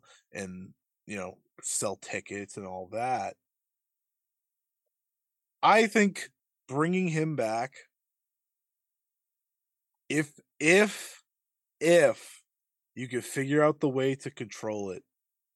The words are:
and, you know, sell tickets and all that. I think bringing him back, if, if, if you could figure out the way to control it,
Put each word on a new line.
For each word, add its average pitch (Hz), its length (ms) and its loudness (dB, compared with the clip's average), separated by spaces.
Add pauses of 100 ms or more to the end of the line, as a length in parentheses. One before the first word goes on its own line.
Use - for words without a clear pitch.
(320)
and, 92 420 -12 (320)
you 101 120 -10
know, 92 200 -10 (240)
sell 101 360 -6
tickets 101 580 -12
and 101 100 -12
all 92 220 -12
that. 110 480 -6 (2250)
I 208 260 6
think 208 420 0 (380)
bringing 170 420 0
him 156 260 -2
back, 113 380 -4 (2250)
if, 147 320 -4 (200)
if, 190 640 2 (560)
if 156 640 4 (520)
you 127 120 -8
could 123 180 -4
figure 143 360 0
out 151 180 2
the 151 100 0
way 135 260 0
to 131 160 -12
control 104 600 -8
it, 90 120 -12 (520)